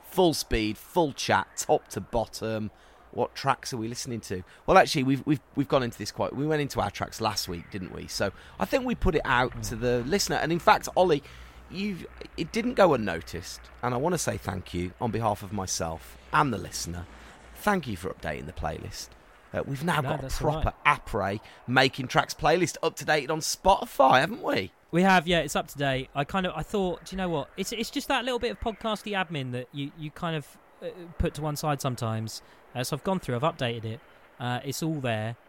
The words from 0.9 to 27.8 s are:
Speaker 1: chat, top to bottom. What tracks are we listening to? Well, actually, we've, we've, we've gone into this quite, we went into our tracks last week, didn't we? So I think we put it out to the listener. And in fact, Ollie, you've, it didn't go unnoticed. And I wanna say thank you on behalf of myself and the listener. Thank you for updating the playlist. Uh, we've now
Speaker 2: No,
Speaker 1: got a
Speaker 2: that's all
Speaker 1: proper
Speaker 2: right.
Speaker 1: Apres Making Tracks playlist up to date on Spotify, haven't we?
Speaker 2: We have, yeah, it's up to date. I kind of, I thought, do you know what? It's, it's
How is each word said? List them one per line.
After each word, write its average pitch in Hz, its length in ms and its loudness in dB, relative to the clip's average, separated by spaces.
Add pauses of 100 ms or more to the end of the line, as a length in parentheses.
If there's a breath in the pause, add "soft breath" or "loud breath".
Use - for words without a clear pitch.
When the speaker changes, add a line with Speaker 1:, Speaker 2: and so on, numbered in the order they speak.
Speaker 1:
chat, - 420 2
top - 340 0
to 104 120 -6
bottom. 110 720 -4 (400 loud breath)
What - 240 -2
tracks - 380 -2
are 123 40 -6
we 110 100 -6
listening 120 340 -8
to? 92 220 -6 (220 loud breath)
Well, 175 120 8
actually, 143 260 6
we've, 131 220 2
we've, 147 140 2 (160)
we've 139 120 0
gone 139 160 4
into 117 140 -4
this - 140 -6
quite, - 240 -2
we 135 100 -2
went 156 160 0
into 127 200 -2
our 98 100 0
tracks - 300 -8
last 107 260 -2
week, 87 240 -8
didn't 92 220 -8
we? 82 140 -10
So 101 240 -2 (280 loud breath)
I - 60 0
think 254 200 0
we 233 100 0
put 175 200 2
it - 80 2
out 123 400 2
to 110 120 -4
the 120 300 2
listener. 170 320 0
And 147 140 0
in 170 80 0
fact, - 380 4
Ollie, 170 260 4 (480 loud breath)
you've, 190 340 -6 (320)
it 175 140 -6
didn't 233 220 -2
go 185 200 8
unnoticed. 87 680 -2 (200)
And 123 120 0
I 123 40 0
wanna 165 200 0
say 110 200 -2
thank - 360 -6
you 87 260 -2
on 117 120 -2
behalf 110 300 0
of 98 120 -10
myself 85 640 -6 (160)
and 147 200 4
the 98 40 -2
listener. 87 480 -8 (500 loud breath)
Thank 190 320 0
you 104 80 -4
for 87 180 -8
updating 71 320 -6
the 76 80 -10
playlist. - 560 -8 (420)
Uh, 98 140 -2
we've 135 180 -6
now 165 180 0
Speaker 2:
No, 131 80 -2
Speaker 1:
got 151 100 -2
a - 20 -8
Speaker 2:
that's - 220 -6
all 156 80 2 (100)
Speaker 1:
proper 120 120 0 (120)
Speaker 2:
right. 156 140 6 (340)
Speaker 1:
Apres 110 60 -6 (260 loud breath)
Making 131 420 2
Tracks - 280 0
playlist 160 480 2
up 160 140 0
to 143 80 -10
date 151 260 0
on 160 80 0
Spotify, - 800 4
haven't 170 240 0
we? 165 280 -2 (200)
Speaker 2:
We 170 100 4
have, 185 260 6
yeah, 175 120 4
it's 151 160 -4
up 180 140 -2
to - 100 -14
date. 135 340 0
I 143 100 0
kind 190 220 -2
of, 170 100 -2
I 165 60 -6
thought, 185 440 -2
do 185 100 -12
you - 20 -4
know 185 120 -2
what? 151 280 -2
It's, 196 140 -6
it's 220 180 -4